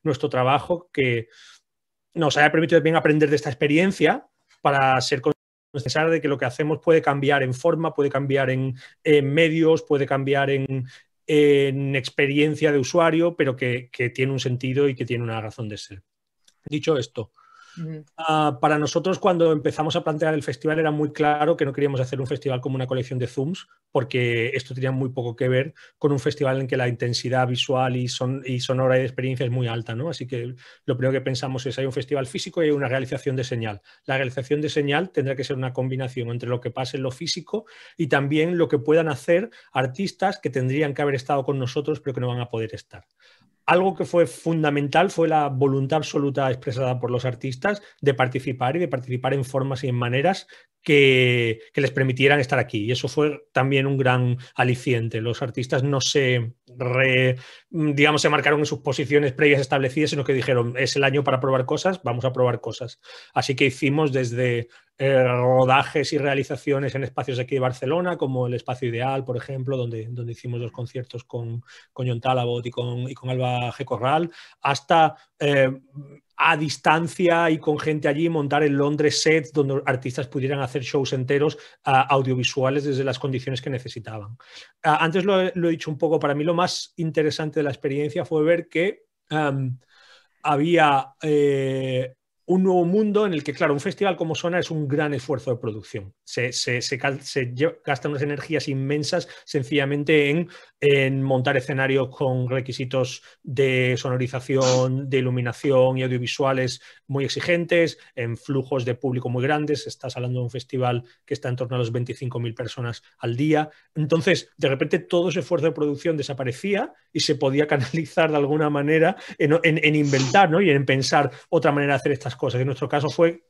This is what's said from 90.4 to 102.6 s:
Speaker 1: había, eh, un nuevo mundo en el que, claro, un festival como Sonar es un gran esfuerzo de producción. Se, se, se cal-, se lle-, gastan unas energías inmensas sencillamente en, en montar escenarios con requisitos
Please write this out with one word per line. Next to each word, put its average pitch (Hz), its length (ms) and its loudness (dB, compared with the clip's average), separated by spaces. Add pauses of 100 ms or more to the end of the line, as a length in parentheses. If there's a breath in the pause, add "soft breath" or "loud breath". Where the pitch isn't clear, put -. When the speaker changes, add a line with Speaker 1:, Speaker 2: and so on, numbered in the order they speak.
Speaker 1:
había, 147 800 2
eh, 135 920 0 (300)
un 185 200 2
nuevo 180 200 4
mundo 208 400 2
en 196 100 0
el 143 100 -4
que, 143 100 -6
claro, 156 180 2
un 143 80 0
festival 190 360 -2
como 160 180 -2
Sonar 175 260 -2
es 156 100 -4
un 151 180 -4
gran 147 260 0
esfuerzo 127 380 -4
de 117 80 -4
producción. 104 520 -10 (120)
Se, 127 280 -4
se, 123 300 -4
se 131 160 -4
cal-, 139 240 -2
se 123 320 -4
lle-, 151 300 0
gastan 147 260 -2
unas 143 120 -4
energías 143 440 -4
inmensas 147 640 -4 (160 loud breath)
sencillamente 143 840 0
en, 160 200 0 (320 loud breath)
en 135 420 4
montar 135 340 2
escenarios 135 520 0
con 131 420 -2
requisitos 127 720 -4 (220 soft breath)